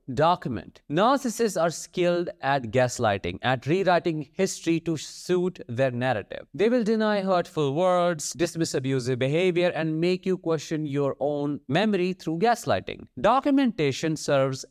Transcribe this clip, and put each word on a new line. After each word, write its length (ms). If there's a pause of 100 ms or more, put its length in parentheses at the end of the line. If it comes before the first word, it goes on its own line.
(140)
document. 640 (100)
Narcissists 720
are 100
skilled 600 (100)
at 320
gaslighting, 680
at 240
rewriting 640
history 480
to 160
suit 720
their 220
narrative. 640
They 140
will 140
deny 380
hurtful 540
words, 580
dismiss 420
abusive 440
behavior, 560
and 260
make 260
you 120
question 480
your 340
own 480
memory 460
through 240
gaslighting. 680 (140)
Documentation 960
serves 540